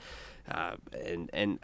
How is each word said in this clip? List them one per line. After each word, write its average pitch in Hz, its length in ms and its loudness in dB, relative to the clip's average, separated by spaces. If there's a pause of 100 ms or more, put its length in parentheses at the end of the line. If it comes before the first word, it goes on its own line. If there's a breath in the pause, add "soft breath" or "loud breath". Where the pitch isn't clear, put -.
(480 loud breath)
Uh, 82 280 0 (280)
and, 85 280 0
and 98 320 6